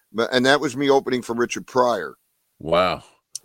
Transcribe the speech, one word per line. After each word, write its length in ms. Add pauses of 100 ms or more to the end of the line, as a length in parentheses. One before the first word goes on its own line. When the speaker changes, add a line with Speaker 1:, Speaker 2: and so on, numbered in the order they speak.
(120)
Speaker 1:
but, 200
and 140
that 140
was 160
me 140
opening 320
for 120
Richard 320
Pryor. 500 (420)
Speaker 2:
Wow. 440 (420)